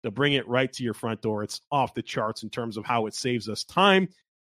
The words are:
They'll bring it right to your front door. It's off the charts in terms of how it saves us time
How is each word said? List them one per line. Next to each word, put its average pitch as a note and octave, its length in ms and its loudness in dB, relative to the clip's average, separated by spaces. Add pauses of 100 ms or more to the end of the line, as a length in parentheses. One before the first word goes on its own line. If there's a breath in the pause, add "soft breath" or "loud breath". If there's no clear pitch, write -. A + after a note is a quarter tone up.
They'll A2 80 -4
bring C#3 220 2
it A#2+ 140 0
right B2+ 260 2
to B2+ 100 -6
your A2+ 100 -2
front A2+ 280 -4
door. G#2+ 220 -2
It's - 160 -10 (120)
off C#3+ 240 0
the A#2 80 -4
charts A2 400 -4
in G#2+ 80 -10
terms A#2 260 -6
of G#2 80 -8
how A#2 220 0
it - 80 -8
saves A#2 340 -2
us G#2 140 -8
time F#3+ 460 6 (480 soft breath)